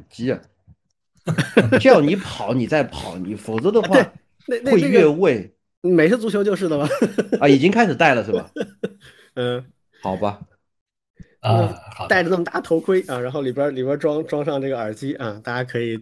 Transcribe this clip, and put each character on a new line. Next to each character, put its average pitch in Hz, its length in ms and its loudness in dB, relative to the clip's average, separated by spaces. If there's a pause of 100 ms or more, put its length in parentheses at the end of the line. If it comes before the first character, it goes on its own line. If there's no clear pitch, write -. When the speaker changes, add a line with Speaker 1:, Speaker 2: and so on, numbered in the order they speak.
Speaker 1:
机 123 220 -6
啊？ - 100 -6 (840)
<laughs> 160 540 2
叫 233 220 6
你 151 140 2
跑 117 380 -6
你 123 120 0
再 147 180 0
跑， 104 340 -10
你 92 180 -8
否 110 240 -8
则 165 120 0
的 220 120 2
话 175 100 0
Speaker 2:
对， 254 160 4 (380)
那， 240 160 -4
那， 269 80 -2
Speaker 1:
会 214 100 6
越 180 240 6
位。 147 480 0 (280)
Speaker 2:
那 175 80 -2
个 185 60 4
美 160 140 6
式 247 80 2
足 220 140 -6
球 202 120 0
就 202 120 0
是 185 120 -4
的 156 120 -2
嘛。 147 100 -2 (240)
<laughs> - 260 -2
Speaker 1:
啊， 147 80 4
已 139 120 6
经 170 120 4
开 233 140 2
始 170 80 0
戴 143 220 4
了 110 80 0
是 107 80 -8
吧？ 107 180 -4 (440)
Speaker 2:
<laughs> - 420 -20
嗯。 123 280 -4 (380)
Speaker 1:
好 95 140 -4
吧。 101 260 -4 (1000)
Speaker 3:
啊， 113 180 2
Speaker 2:
嗯， 107 140 0 (220)
Speaker 3:
好 - 100 -12
的。 - 40 -4
Speaker 2:
戴 185 140 2
着 165 60 -2
那 185 80 2
么 175 60 -2
大 170 180 -6
头 165 180 0
盔 185 220 0
啊， 135 180 -6
然 123 120 -6
后 147 100 -6
里 131 100 -4
边 143 160 -2
儿， - 20 -4
里 127 140 -6
边 135 100 -2
儿 147 40 -2
装， 151 280 -2
装 147 180 -4
上 143 160 -4
这 135 100 -4
个 135 80 -4
耳 107 160 -6
机 135 220 -8
啊， 107 280 -8
大 120 100 -6
家 127 160 -4
可 120 100 -6
以 113 220 -4